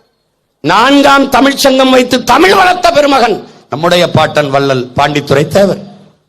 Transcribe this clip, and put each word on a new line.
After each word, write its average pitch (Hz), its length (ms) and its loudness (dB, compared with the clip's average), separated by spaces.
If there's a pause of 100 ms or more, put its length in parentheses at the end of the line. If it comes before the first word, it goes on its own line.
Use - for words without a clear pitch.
(640)
நான்காம் 277 640 2
தமிழ்ச் 269 380 0
சங்கம் 262 300 2
வைத்து 254 280 0
தமிழ் 330 300 2
வளர்த்த 359 360 0
பெருமகன் 277 460 0 (340)
நம்முடைய 170 400 0
பாட்டன் 151 400 -2
வள்ளல் 135 340 -2 (120)
பாண்டித்துரை 143 500 -2
தேவர். 190 340 -2 (480)